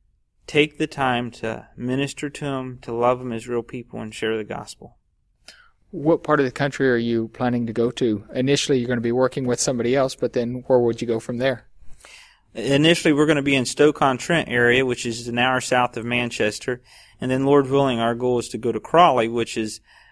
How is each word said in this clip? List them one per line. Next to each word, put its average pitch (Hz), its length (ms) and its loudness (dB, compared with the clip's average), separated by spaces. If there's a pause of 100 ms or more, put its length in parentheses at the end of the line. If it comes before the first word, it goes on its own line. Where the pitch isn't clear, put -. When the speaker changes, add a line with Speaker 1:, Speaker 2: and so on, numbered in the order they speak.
(480)
Speaker 1:
take 151 300 0
the 156 100 -2
time 123 440 -2
to 113 440 -8
minister 135 540 -4
to 147 160 -12
'em, 131 380 -8
to 120 100 -8
love 123 260 2
'em 127 140 -8
as 113 120 -8
real 120 160 -4
people 117 380 -12
and 110 160 -12
share 110 220 -2
the 107 80 -6
gospel. - 500 -14 (960)
Speaker 2:
What 156 340 0
part 147 160 2
of 139 60 4
the 123 80 -2
country 139 360 0
are 123 60 4
you 117 320 0
planning 120 400 -2
to 113 60 -6
go 117 180 0
to? 107 320 0 (100)
Initially, 135 460 0
you're 120 80 -4
gonna 120 140 -2
be 117 100 0
working 127 340 0
with 123 140 0
somebody 123 380 0
else, 131 180 0
but - 160 -4
then 123 360 -4
where 127 120 6
would 117 220 2
you 117 60 -6
go 113 120 0
from 120 200 -8
there? 127 280 -2 (880)
Speaker 1:
Initially, 151 580 2
we're 147 140 4
gonna 147 160 2
be 139 140 2
in 127 100 0
Stoke-on-Trent 147 800 2
area, 120 380 4
which 123 200 -4
is 117 220 -6
an 117 100 -4
hour 127 220 2
south 123 380 0
of 113 80 -8
Manchester. 120 760 -4 (380)
And 127 100 -4
then, 131 160 0
Lord 139 240 4
willing, 135 300 2
our 117 160 0
goal 123 240 0
is 113 100 -6
to - 80 -10
go 113 140 -2
to 110 80 -2
Crawley, 139 480 4
which 117 300 -4
is, 110 240 -6 (300)